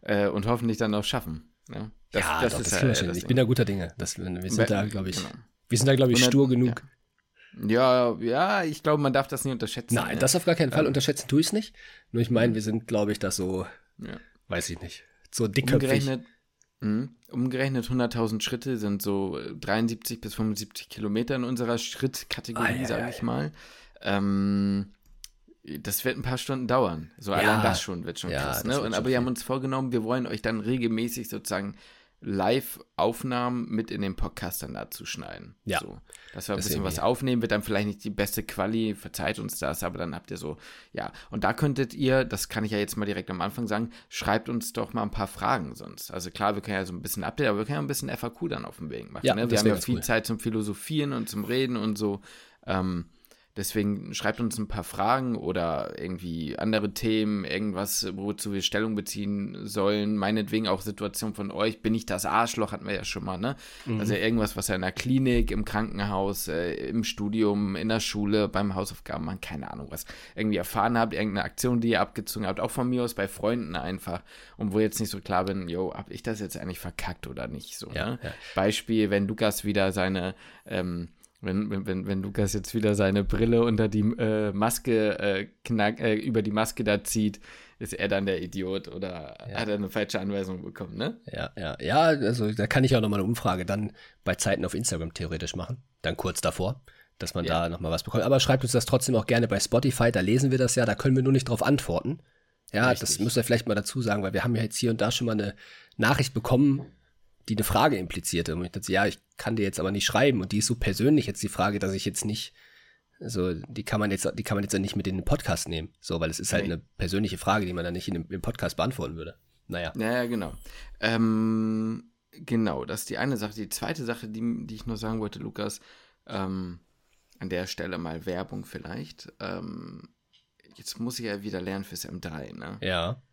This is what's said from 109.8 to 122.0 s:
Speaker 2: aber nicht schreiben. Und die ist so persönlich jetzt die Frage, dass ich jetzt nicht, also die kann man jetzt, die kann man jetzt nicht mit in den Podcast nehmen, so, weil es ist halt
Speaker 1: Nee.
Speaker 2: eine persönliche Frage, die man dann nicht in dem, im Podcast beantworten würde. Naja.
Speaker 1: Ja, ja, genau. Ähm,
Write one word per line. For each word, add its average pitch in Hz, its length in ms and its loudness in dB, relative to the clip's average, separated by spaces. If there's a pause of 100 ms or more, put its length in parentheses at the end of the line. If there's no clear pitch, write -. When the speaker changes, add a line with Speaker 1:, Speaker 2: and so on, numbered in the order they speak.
Speaker 2:
aber 92 120 0
nicht 101 120 0
schreiben. 135 360 4
Und 92 120 -2
die 104 60 2
ist 107 80 2
so 120 100 2
persönlich 127 500 4
jetzt - 160 -6
die 107 60 -2
Frage, 101 300 0
dass 95 140 0
ich 98 120 -4
jetzt - 200 -2
nicht, 107 280 -4 (680)
also 92 340 0 (140)
die 113 160 -8
kann 107 160 0
man 104 100 2
jetzt, 98 240 0
die 92 80 -6
kann - 140 0
man 101 80 0
jetzt 98 140 0
nicht 98 180 -2
mit - 100 0
in 95 100 -2
den 92 80 -4
Podcast - 440 0
nehmen, 80 320 -6
so, - 200 -4
weil 80 100 0
es 80 100 -6
ist - 120 -2
halt 87 140 2
Speaker 1:
Nee. 85 80 -2
Speaker 2:
eine 80 80 -8 (160)
persönliche 95 400 0
Frage, 101 280 2
die 90 60 -4
man 85 120 -4
dann 87 100 -4
nicht 87 140 -6
in - 60 -2
dem, 82 160 -4
im 92 120 -6
Podcast - 340 -4
beantworten 82 400 -2
würde. 80 200 -12 (320)
Naja. 87 280 -4
Speaker 1:
Ja, 110 160 0
ja, 123 140 0
genau. 107 280 -4 (460)
Ähm, 110 1080 2 (220)